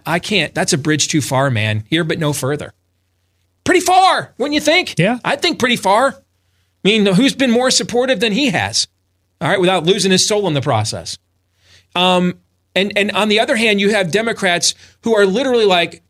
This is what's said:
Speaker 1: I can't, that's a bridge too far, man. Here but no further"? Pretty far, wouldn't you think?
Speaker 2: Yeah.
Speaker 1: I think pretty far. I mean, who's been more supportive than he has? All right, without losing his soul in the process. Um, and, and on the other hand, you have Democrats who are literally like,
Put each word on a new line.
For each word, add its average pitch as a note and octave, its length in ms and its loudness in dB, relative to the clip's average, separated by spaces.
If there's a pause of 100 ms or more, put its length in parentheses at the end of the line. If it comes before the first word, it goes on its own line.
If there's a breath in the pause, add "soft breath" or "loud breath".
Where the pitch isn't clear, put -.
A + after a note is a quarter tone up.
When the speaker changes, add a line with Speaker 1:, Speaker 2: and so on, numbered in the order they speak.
Speaker 1:
I E3 140 -2
can't, F3 340 -2
that's - 180 -2
a F3 60 2
bridge D3 300 -2
too D#3 140 0
far, C3+ 280 0
man. G#2+ 400 -2
Here D#3+ 140 0
but E3 160 -4
no D3+ 120 -2
further"? C3+ 420 -6 (880)
Pretty F4 160 2
far, F4+ 580 2
wouldn't D4 160 -2
you D4+ 80 0
think? D#4+ 380 0
Speaker 2:
Yeah. G#3 260 0
Speaker 1:
I A#3+ 100 -2
think E4+ 240 -2
pretty A#3+ 180 0
far. A3 320 2
I - 120 -10 (600)
mean, G#3 240 2
who's G3+ 260 2
been A#3+ 180 0
more B3 200 2
supportive A#3+ 480 0
than A3 140 -2
he C4 160 0
has? G#2+ 380 -2 (540)
All C3+ 80 -2
right, G3 100 0
without F3+ 240 0
losing F#3+ 280 0
his F3+ 160 2
soul G#3 200 0
in D#3+ 60 -2
the C#3+ 80 -2
process. A2 560 -4 (800 soft breath)
Um, F3+ 440 0 (360)
and, G3 200 -2
and G3+ 160 0
on G3+ 180 0
the G#3 100 2
other B3 160 0
hand, G#3+ 260 0
you G3 80 2
have G3 220 0
Democrats G3+ 640 -2 (260 soft breath)
who A3+ 140 0
are G3+ 100 4
literally A#3 400 2
like, F3 440 0